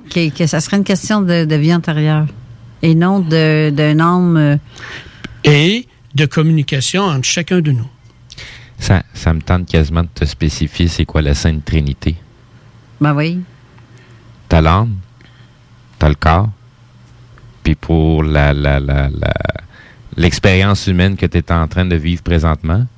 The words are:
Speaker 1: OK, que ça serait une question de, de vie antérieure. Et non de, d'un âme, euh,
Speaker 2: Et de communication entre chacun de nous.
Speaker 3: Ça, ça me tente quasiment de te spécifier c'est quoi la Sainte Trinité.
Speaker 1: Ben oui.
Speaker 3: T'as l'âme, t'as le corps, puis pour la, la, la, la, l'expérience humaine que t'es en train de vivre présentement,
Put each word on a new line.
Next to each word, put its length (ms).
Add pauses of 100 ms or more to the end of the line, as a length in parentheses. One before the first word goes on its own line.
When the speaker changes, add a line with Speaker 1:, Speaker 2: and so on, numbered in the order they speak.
Speaker 1:
OK, 320
que 100
ça 140
serait 160
une 80
question 380
de, 240
de 100
vie 180
antérieure. 520 (560)
Et 120
non 260
de, 500
d'un 300
âme, 360
euh, 200 (880)
Speaker 2:
Et 440 (260)
de 120
communication 800
entre 220
chacun 340
de 120
nous. 160 (880)
Speaker 3:
Ça, 240 (120)
ça 180
me 80
tente 260
quasiment 360
de 120
te 120
spécifier 640
c'est 180
quoi 160
la 120
Sainte 300
Trinité. 520 (840)
Speaker 1:
Ben 140
oui. 260 (1080)
Speaker 3:
T'as 100
l'âme, 360 (1000)
t'as 120
le 60
corps, 340 (1120)
puis 100
pour 480
la, 300
la, 280
la, 300
la, 220 (840)
l'expérience 720
humaine 300
que 100
t'es 260
en 160
train 160
de 120
vivre 260
présentement, 600 (140)